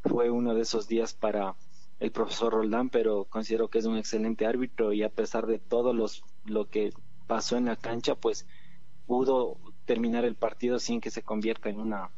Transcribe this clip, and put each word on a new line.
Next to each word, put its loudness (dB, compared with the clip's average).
fue 2
uno 2
de 2
esos -2
días 0
para -2
el -2
profesor 0
Roldán, 2
pero 2
considero 0
que 2
es 0
un 2
excelente 0
árbitro 0
y 2
a 0
pesar -2
de 0
todo 2
los, 0
lo 0
que 0
pasó 2
en 2
la 2
cancha, 0
pues -2
pudo 4
terminar 2
el 2
partido 0
sin -2
que -4
se -4
convierta -2
en -4
una -4